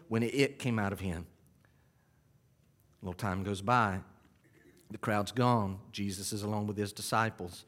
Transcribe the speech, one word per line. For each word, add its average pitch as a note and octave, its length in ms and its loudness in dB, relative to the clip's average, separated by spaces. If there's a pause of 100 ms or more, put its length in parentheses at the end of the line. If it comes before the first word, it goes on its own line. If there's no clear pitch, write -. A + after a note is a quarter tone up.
When A2+ 160 2
it C#3 380 2
came A#2 180 0
out G2 140 2
of F#2 80 -6
him. F2 260 -4 (1800)
A G2 40 -8
little F2+ 80 -6
time F#2+ 280 -2
goes G2 180 -2
by. G2+ 420 4 (840)
The G#2+ 100 -12
crowd's G#2 340 0
gone. A2+ 480 2 (100)
Jesus G2+ 420 -4
is G#2 120 -4
alone G#2 240 0
with G#2 80 -4
his G2+ 160 -2
disciples. G#2+ 760 -2